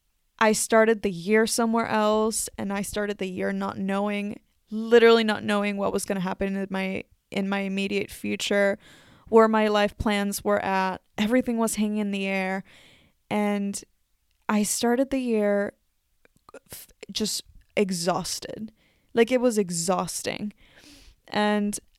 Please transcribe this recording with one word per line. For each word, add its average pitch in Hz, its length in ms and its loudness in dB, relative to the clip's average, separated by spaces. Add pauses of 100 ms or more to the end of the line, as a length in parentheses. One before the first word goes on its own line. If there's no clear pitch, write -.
(380)
I 220 140 4
started 220 500 4
the 208 80 -2
year 196 340 2
somewhere 226 440 0
else, 214 680 0
and 202 160 -6
I 202 100 -4
started 208 360 -6
the 190 100 -6
year 190 240 -4
not 196 260 -6
knowing, 202 600 -4 (320)
literally 226 540 6
not 214 180 -2
knowing 208 340 -2
what 196 160 -2
was 202 120 -2
gonna 196 160 -4
happen 196 340 -4
in 196 160 -4
my, 190 320 -4 (300)
in 196 160 -2
my 196 140 -2
immediate 196 500 -4
future, 202 680 0 (480)
where 220 220 8
my 220 180 2
life 208 320 0
plans 202 460 -2
were 208 200 0
at. 190 380 -2 (160)
Everything 240 400 0
was 226 160 0
hanging 214 240 -2
in 202 140 -2
the 196 160 -4
air, 190 340 -2 (680)
and 208 540 -2 (640)
I 214 160 2
started 240 460 0
the 269 100 -2
year 208 540 0 (1000)
f-, - 180 -18 (220)
just - 340 -4 (300)
exhausted. 185 960 -4 (420)
Like, 233 180 2
it 254 80 2
was 240 160 2
exhausting. 180 960 -4 (760)
And 208 520 0 (180)